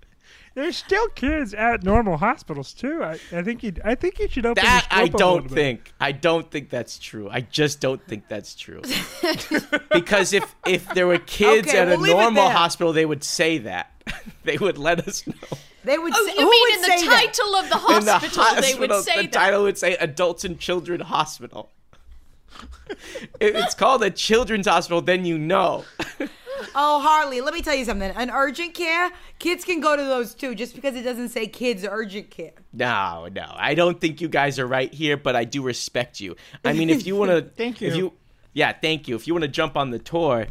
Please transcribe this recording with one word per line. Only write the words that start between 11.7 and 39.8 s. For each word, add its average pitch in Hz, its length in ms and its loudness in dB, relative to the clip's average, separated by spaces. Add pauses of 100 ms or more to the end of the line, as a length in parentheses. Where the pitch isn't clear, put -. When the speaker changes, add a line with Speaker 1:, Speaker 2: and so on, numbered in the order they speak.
Speaker 2:
at 180 100 4
a 175 40 4
Speaker 3:
we'll 175 80 2
leave 180 120 4
it 175 80 6
Speaker 2:
normal 220 240 6
Speaker 3:
there. 254 80 6
Speaker 2:
hospital, 170 400 2
they 156 140 4
would 147 180 -4
say 160 340 0
that. 95 320 -8 (160)
<laughs> - 60 -6 (320)
They 185 140 -2
would 175 180 0
let 165 320 0
us - 180 -8
know. - 60 -8 (520)
Speaker 3:
They 277 140 2
would 330 160 -4
Speaker 4:
Oh, 427 120 4
Speaker 3:
say, - 80 -2
Speaker 4:
you 294 100 4
Speaker 3:
who 370 60 6
Speaker 4:
mean 466 120 8
Speaker 3:
would 466 120 4
Speaker 4:
in 370 80 0
the 359 40 4 (120)
Speaker 3:
say 339 80 0
that? - 280 4
Speaker 4:
title 415 220 0
of 339 140 0
the 330 280 4
Speaker 2:
In 214 60 0
the 202 140 4
Speaker 4:
hospital, - 260 0 (160)
they 269 140 2
would 254 160 -2
Speaker 2:
hospital, 202 120 0
Speaker 4:
say 226 200 -2
Speaker 2:
the - 60 -6
Speaker 4:
that. - 40 -20
Speaker 2:
title 202 300 4
would 196 160 0
say 180 180 0
Adults 165 480 -2
and 170 160 -8
Children 175 400 -4
Hospital. 151 720 -6
<laughs> - 60 -20 (1600)
If 214 160 2
it's - 180 0
called 233 300 4
a 196 60 0
children's 214 560 0
hospital, 170 340 2
then 180 240 0
you 170 140 0
know. 160 460 2 (340)
<laughs> - 60 -4 (520)
Speaker 3:
Oh, 294 240 2
Harley, 294 400 2
let 294 120 -2
me 339 100 -6
tell 302 120 -2
you 262 100 0
something. 202 280 -4
An 233 180 -4
urgent 285 440 -2
care, 339 360 0 (300)
kids 349 240 -4
can 349 160 -4
go 220 160 2
to 190 80 0
those 254 300 -4
too. 254 200 -8
Just 240 200 -10
because 269 200 -4
it 247 80 -10
doesn't 240 280 -6
say 226 180 -6
kids 220 400 -2
urgent 208 420 -8
care. 160 220 -14 (200)
Speaker 2:
No, 98 580 -2
no. 87 260 -10
I 120 180 0
don't 175 260 2
think 160 200 -4
you 165 80 -4
guys 139 320 0
are 127 60 -2
right 131 280 -2
here, 147 220 0
but 139 180 0
I 120 100 0
do 139 180 -6
respect - 580 -6
you. 92 160 -12 (280)
I 143 80 2
mean, 160 180 2
if 220 160 2
you 190 100 -2
wanna, 185 260 2
Speaker 1:
<laughs> - 140 -18
Thank 233 260 -6
Speaker 2:
if 165 140 -2
Speaker 1:
you. 185 80 -2
Speaker 2:
you, 180 80 -6 (420)
yeah, 139 180 2
thank 156 360 -4
you. 123 80 -4
If - 100 -10
you 156 80 0
wanna 160 140 -2
jump 156 280 -2
on 139 140 -2